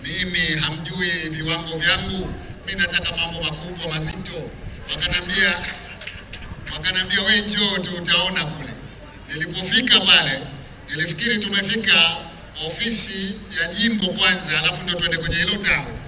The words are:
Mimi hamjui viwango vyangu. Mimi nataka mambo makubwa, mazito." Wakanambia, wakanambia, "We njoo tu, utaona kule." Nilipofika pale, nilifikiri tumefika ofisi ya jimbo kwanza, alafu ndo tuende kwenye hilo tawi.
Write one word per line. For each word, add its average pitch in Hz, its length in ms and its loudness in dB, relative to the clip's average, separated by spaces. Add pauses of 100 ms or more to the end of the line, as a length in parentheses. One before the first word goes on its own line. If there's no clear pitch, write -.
Mimi 180 360 -2 (220)
hamjui 170 480 -2 (200)
viwango 160 480 -4
vyangu. 180 560 0 (340)
Mimi - 140 0
nataka 170 360 0
mambo 165 260 -4
makubwa, 165 500 -6
mazito." 160 560 -4 (420)
Wakanambia, 180 640 2 (1200)
wakanambia, 185 480 0
"We 208 200 6
njoo 202 360 0
tu, 180 180 -4
utaona 175 500 0
kule." 147 240 -8 (600)
Nilipofika 185 720 2
pale, 156 400 6 (500)
nilifikiri 220 500 0
tumefika 196 720 4 (560)
ofisi 196 680 4 (280)
ya 165 60 0
jimbo 202 400 2
kwanza, 175 520 2
alafu 175 240 0
ndo - 100 -2
tuende 170 240 0
kwenye - 180 0
hilo 175 200 2
tawi. 190 380 0 (140)